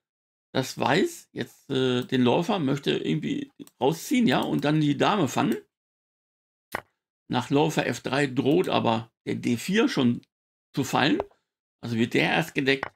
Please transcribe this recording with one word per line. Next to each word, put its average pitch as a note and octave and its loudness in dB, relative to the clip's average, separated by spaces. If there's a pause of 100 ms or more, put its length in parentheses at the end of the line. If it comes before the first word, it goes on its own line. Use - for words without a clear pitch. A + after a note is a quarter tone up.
(520)
dass C3 -4
Weiß D3 0
jetzt, - -10
äh, C3 0
den B2+ 2
Läufer E3+ 2
möchte C#3+ -2
irgendwie - -4 (260)
rausziehen, E3 0
ja, D#3 2
und C#3+ -2
dann D#3 2
die D3 0
Dame C#3+ 2
fangen. D3 0 (1700)
Nach B2 -2
Läufer D3+ 2
F A#2+ -4
drei C3+ -2
droht C3 0
aber A#2 0 (120)
der B2 -4
D A#2+ -2
vier G#3 0
schon B2 2 (520)
zu C#3+ -2
fallen. C3+ 0 (580)
Also A#2 -4
wird A#2 2
der D3+ 2
erst D#3+ -2
gedeckt. C3+ 0